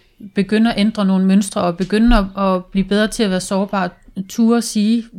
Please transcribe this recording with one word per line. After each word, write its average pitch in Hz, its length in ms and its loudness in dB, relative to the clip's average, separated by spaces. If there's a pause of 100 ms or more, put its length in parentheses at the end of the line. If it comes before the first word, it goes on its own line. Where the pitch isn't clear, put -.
(340)
begynde 214 380 0
at - 80 -4
ændre 208 240 0
nogle 190 220 2
mønstre, 196 340 2
og 175 160 -2
begynde 220 400 2
at, 196 280 -2
at 185 200 0
blive 190 200 -4
bedre 208 240 0
til 214 140 -6
at 202 80 0
være 185 100 -2
sårbar, 190 520 -4 (360)
ture 233 300 2
at 226 60 -2
sige 220 400 0 (140)